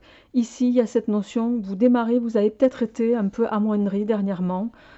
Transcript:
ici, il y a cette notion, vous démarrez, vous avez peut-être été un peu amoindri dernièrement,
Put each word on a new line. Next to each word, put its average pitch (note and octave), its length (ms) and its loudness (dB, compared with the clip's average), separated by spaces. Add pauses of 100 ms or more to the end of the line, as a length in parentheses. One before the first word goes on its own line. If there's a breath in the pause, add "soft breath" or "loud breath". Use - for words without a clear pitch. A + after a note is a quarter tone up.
(340 loud breath)
ici, B3 360 0
il B3 40 2
y B3 80 4
a A3 60 2
cette G#3+ 200 -2
notion, A3+ 540 -2
vous G3 140 -8
démarrez, A#3+ 420 4
vous A#3 180 -2
avez G#3 140 2
peut-être B3+ 320 0
été A3+ 340 0
un G3+ 140 0
peu A3+ 180 -2
amoindri G#3 560 -2
dernièrement, G3 680 -2 (240 loud breath)